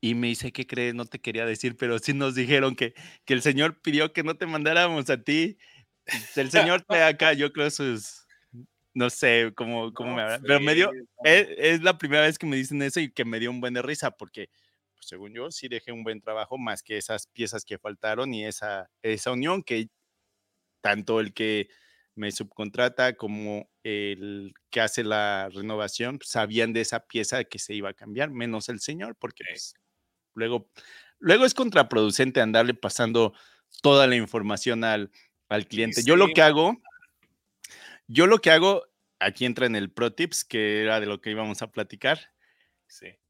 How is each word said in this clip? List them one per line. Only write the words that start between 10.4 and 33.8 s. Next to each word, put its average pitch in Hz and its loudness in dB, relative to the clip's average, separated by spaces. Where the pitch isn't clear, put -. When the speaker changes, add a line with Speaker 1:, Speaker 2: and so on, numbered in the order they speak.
Speaker 1:
pero 143 4
me 147 2
dio, 180 2
Speaker 2:
friegues, 127 -14
mano. 123 -16
Speaker 1:
es, 175 8
es 160 2
la 175 2
primera 147 2
vez 156 0
que - -8
me 143 -2
dicen 135 -4
eso 139 -4
y 147 -6
que 127 -4
me 113 -6
dio 120 -4
un 123 -10
buen 123 -6
de 123 -4
risa, 139 -6
porque, - -16
pues, - -20
según 101 -18
yo, 127 -10
sí - -14
dejé 120 -10
un 117 -12
buen 110 -8
trabajo, 110 -8
más 113 -8
que 107 -6
esas 104 -8
piezas 110 -8
que 104 -12
faltaron 110 -6
y 107 -8
esa, 104 -10
esa 113 -4
unión 160 -4
que 113 -4
tanto 107 0
el 104 -4
que 107 -2
me 104 -8
subcontrata 120 -2
como 104 -8
el 101 -8
que 120 -2
hace 113 0
la 104 -2
renovación, 107 -6
pues, - -14
sabían 113 0
de 113 0
esa 113 -4
pieza 117 -4
que - -18
se - -10
iba 101 -8
a 92 -14
cambiar, 117 -6
menos 120 -8
el 113 -8
señor, 190 -10
porque, - -14
Speaker 2:
Sí. 85 -12
Speaker 1:
pues, - -14
luego, 113 -6
luego 214 6
es 254 2
contraproducente 131 2
andarle 113 4
pasando 113 0